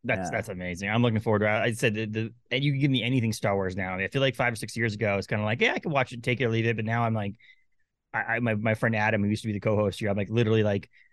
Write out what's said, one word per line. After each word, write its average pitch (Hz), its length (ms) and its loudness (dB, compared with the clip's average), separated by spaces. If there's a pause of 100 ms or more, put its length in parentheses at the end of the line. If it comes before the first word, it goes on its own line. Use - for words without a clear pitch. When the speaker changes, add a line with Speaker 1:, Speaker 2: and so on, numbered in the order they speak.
Speaker 1:
That's, 101 240 -2
Speaker 2:
Yeah. - 20 -6
Speaker 1:
that's 107 180 -4
amazing. 90 400 -6
I'm 117 140 4
looking 110 180 4
forward 107 200 2
to 107 60 2
it. 104 40 2
I 113 220 0
said, 113 220 0
the, 110 120 -4
the, 110 260 -4 (180)
and 135 140 -2
you 147 80 2
can 135 80 -2
give 143 100 4
me 127 120 2
anything 117 320 2
Star 101 200 0
Wars 92 220 -2
now. 92 200 -4
I 95 120 -2
feel 135 140 0
like 135 140 2
five 120 180 0
or - 20 -10
six 110 180 -10
years 113 200 0
ago, 101 240 0
it's 95 80 -4
kinda 107 180 -2
like, 107 160 -2
"Yeah, - 140 2
I 262 60 -4
could 170 120 -4
watch 135 200 0
it, 120 100 -12
take 123 180 -2
it 123 60 2
or 113 40 2
leave 113 160 0
it." 117 100 0
But 113 100 -4
now 117 160 0
I'm 113 100 0
like, 101 220 -4 (800)
I, 117 220 -2
I, 120 40 -2
my, 117 140 2
my 110 200 2
friend 113 220 0
Adam, 107 260 2
who 101 60 2
used 104 140 0
to 110 60 -4
be 107 40 -2
the 101 80 -4
co-host 104 400 2
here, 107 80 -2
I'm, 101 80 0
like, 101 140 -2
literally, 110 320 4
like, 101 260 0 (240)